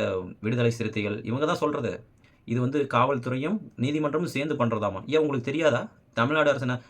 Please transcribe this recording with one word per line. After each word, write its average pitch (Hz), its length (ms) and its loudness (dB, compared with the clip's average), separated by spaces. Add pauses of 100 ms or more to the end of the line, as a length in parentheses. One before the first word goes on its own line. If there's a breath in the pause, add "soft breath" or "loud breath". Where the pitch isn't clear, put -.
(440)
விடுதலை 117 320 2
சிறுத்தைகள்", 107 420 -2 (100)
இவங்க 135 180 0
தான் 160 160 0
சொல்றது. 147 300 0 (540 soft breath)
இது 117 140 0
வந்து 135 300 0
காவல்துறையும் 131 680 0 (180)
நீதிமன்றமும் 151 520 0
சேர்ந்து 143 260 -2
பண்றதாமா. 107 520 0
ஏன் 151 140 4
உங்களுக்கு 139 200 2
தெரியாதா? 143 480 0 (260)
தமிழ்நாடு 147 360 4
அரசு 127 160 0
என்ன 123 240 -2